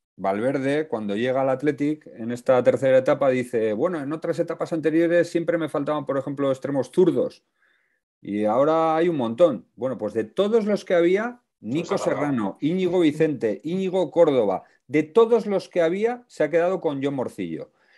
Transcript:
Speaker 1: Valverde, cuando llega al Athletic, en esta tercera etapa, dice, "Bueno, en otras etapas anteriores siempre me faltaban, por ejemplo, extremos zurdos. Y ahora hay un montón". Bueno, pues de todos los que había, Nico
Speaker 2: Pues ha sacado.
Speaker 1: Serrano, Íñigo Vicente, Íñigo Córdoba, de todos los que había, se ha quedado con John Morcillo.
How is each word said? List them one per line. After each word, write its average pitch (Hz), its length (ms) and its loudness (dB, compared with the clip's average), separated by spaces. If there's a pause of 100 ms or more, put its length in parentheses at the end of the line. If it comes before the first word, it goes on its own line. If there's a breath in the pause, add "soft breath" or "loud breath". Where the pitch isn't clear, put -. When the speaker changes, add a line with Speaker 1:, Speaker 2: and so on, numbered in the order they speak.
(160)
Speaker 1:
Valverde, 131 720 -2
cuando 107 280 -6
llega 127 260 -2
al 135 80 0
Athletic, 143 560 -2
en 117 260 -10
esta 123 300 2
tercera 131 360 4
etapa, 139 320 2
dice, 123 420 0
"Bueno, 156 280 -2
en 139 120 -6
otras 160 260 -6
etapas 165 340 -4
anteriores 165 580 2
siempre 165 280 0
me 156 100 -4
faltaban, 147 380 -2
por 139 120 -2
ejemplo, 139 320 -2
extremos 131 400 -2
zurdos. 156 540 2 (760)
Y 104 240 -4
ahora 156 500 2
hay 170 120 2
un 165 80 -2
montón". 117 580 0
Bueno, 120 240 -6
pues 104 160 -6
de 110 100 0
todos 208 400 0
los 202 200 -2
que 196 100 -2
había, 190 480 0 (180)
Nico 123 280 -6
Speaker 2:
Pues 190 120 -2
ha - 40 -6
sacado. 139 220 -2
Speaker 1:
Serrano, 113 340 -2
Íñigo 180 400 0
Vicente, 147 640 0
Íñigo 180 460 -2
Córdoba, 127 520 4 (240 soft breath)
de 143 160 0
todos 226 440 4
los 196 220 -2
que 175 140 0
había, 214 460 -2
se - 160 -2
ha 151 60 -2
quedado 170 300 0
con 143 220 -4
John 139 120 -2
Morcillo. 87 580 -8 (260 soft breath)